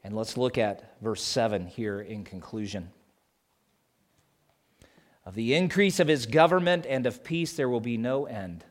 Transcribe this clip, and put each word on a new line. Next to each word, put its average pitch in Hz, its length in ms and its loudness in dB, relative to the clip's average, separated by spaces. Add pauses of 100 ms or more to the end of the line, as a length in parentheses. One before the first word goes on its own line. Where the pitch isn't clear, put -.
and 101 100 -8
let's 110 220 -4
look 123 200 0
at 104 440 -2
verse 110 200 -4
seven 107 460 0
here 101 320 -6
in 104 240 -10
conclusion. 95 720 -10 (2250)
"Of 92 100 -12
the 113 180 2
increase 185 460 2
of 170 80 6
his 139 200 2
government 170 580 4
and 131 200 0
of - 200 -4
peace 165 280 -2
there 135 140 0
will 123 140 0
be 120 160 -2
no 131 280 -2
end." 92 460 -10